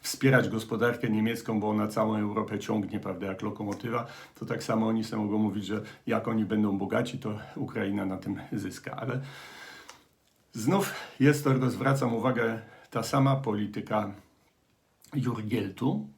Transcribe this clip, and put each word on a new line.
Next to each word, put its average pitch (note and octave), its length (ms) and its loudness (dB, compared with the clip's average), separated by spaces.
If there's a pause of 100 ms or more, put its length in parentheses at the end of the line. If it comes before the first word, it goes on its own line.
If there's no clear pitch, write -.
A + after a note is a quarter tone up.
wspierać B2+ 480 4
gospodarkę A2+ 600 0
niemiecką, A2 500 0
bo G#2+ 100 0
ona G#2+ 180 2
całą A2 280 2
Europę G#2 420 -2
ciągnie”, G#2 420 -2
prawda, F#2 260 -4
jak F#2+ 160 -4
lokomotywa. A2+ 640 -4 (280)
To - 120 -10
tak A#2 160 -4
samo A2 240 2
oni A2 180 2
sobie G#2+ 180 -2
mogą G#2 160 0
mówić, G#2 260 0
że G#2 180 -4 (240)
jak A2 220 0
oni A2 160 2
będą G#2 340 2
bogaci, A2 400 0
to G#2+ 200 -4 (180)
Ukraina G2 500 -2
na F#2+ 100 -2
tym G2 240 -4 (120)
zyska. - 440 -6
Ale B2 240 -2 (1300)
znów D#3+ 420 2 (260)
jest C#3+ 240 6
to, B2+ 260 4
zwracam B2 440 2
uwagę, A2+ 460 0 (300)
ta A2+ 120 -2
sama C3+ 340 4
polityka G#2 760 -2 (1000)
Jurgieltu A2 1040 -2